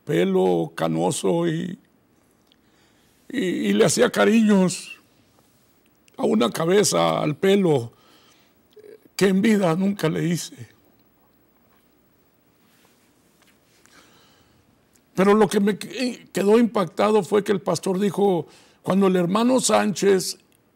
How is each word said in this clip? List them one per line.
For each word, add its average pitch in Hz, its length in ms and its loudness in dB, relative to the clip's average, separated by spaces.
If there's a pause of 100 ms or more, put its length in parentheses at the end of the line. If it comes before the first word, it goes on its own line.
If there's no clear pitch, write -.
pelo 180 680 0
canoso 170 760 -2
y, 165 300 -8 (1500)
y, - 80 -8
y 202 340 -2
le 208 140 4
hacía 226 240 0
cariños 208 880 2 (1200)
a 269 60 -4
una 220 260 0
cabeza, 170 720 0
al 151 160 -4
pelo, 175 560 0 (1200)
que 185 120 2
en 190 120 2
vida 202 360 2
nunca 190 340 -2
le 165 180 -2
hice. 156 400 -8 (4000)
Pero 196 200 4
lo 214 140 4
que 208 100 -4
me 202 200 0
que-, 240 540 -8
quedó 202 260 2
impactado 208 640 0
fue 208 220 0
que - 80 -2
el 196 100 -4
pastor 185 360 -4
dijo: 190 480 0 (360)
"Cuando 196 240 0
el 190 100 2
hermano 214 420 0
Sánchez 196 800 0 (380)